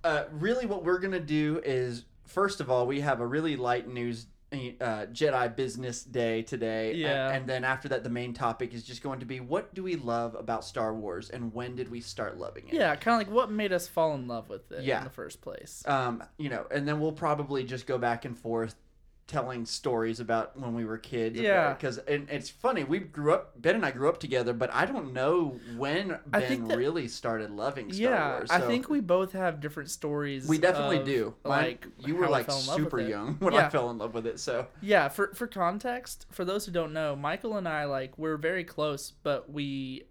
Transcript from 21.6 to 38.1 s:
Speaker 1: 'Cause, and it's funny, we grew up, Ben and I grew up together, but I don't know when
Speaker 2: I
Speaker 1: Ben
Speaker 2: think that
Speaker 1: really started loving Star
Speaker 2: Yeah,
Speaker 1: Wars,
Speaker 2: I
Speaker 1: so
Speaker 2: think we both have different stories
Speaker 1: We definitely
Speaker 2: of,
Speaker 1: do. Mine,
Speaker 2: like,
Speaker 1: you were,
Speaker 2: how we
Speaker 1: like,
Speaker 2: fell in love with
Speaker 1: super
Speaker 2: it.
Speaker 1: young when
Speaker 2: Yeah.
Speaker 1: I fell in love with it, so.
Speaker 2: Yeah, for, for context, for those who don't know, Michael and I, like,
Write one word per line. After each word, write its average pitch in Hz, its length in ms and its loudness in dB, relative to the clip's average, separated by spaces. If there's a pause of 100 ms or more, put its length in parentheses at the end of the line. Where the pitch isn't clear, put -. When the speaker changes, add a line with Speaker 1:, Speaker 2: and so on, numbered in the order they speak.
Speaker 1:
'Cause, 127 240 -4
and 143 320 -2
it's 139 220 -4
funny, 226 320 0
we 156 160 0
grew 151 340 2
up, - 260 -2
Ben 160 140 6
and 214 100 4
I 143 60 2
grew 127 180 2
up 170 120 2
together, 123 340 2
but 120 180 0
I 139 140 4
don't 175 280 -4
know 139 460 2 (180)
when 165 340 0 (200)
Speaker 2:
I 208 100 4
Speaker 1:
Ben 127 60 0
Speaker 2:
think 262 200 -2
that 233 100 2
Speaker 1:
really 143 300 0
started 113 420 -2
loving 113 420 -4
Star 220 200 2
Speaker 2:
Yeah, 147 260 2
Speaker 1:
Wars, - 140 -2
Speaker 2:
I 175 80 6
Speaker 1:
so - 80 0
Speaker 2:
think 247 200 0
we 294 120 2
both 185 320 2
have 175 300 0
different 147 280 -6
stories 143 580 -2
Speaker 1:
We 156 120 6
definitely 160 380 4
Speaker 2:
of, 135 80 2
Speaker 1:
do. 117 280 2 (100)
Mine, - 80 0 (120)
Speaker 2:
like, 123 240 -2 (180)
Speaker 1:
you 151 120 0
were, 180 80 4
Speaker 2:
how - 20 4
we 147 60 6
Speaker 1:
like, 120 120 4
Speaker 2:
fell 139 140 0
in 131 80 -2
love 151 100 2
with 151 80 4
Speaker 1:
super 135 140 0
Speaker 2:
it. 110 100 0
Speaker 1:
young 107 300 -2
when 185 160 4
Speaker 2:
Yeah. 165 100 10
Speaker 1:
I 147 40 0
fell 123 200 2
in 117 80 -4
love 113 160 -4
with 113 140 -2
it, - 120 -4
so. 127 280 -4 (120)
Speaker 2:
Yeah, 196 280 6
for, - 260 -2
for 240 140 -6
context, 208 840 -2
for 180 160 -4
those 208 220 -2
who 185 40 -10
don't 160 220 0
know, 151 220 0
Michael 175 420 -2
and 180 100 -2
I, 151 180 0
like, 135 340 -2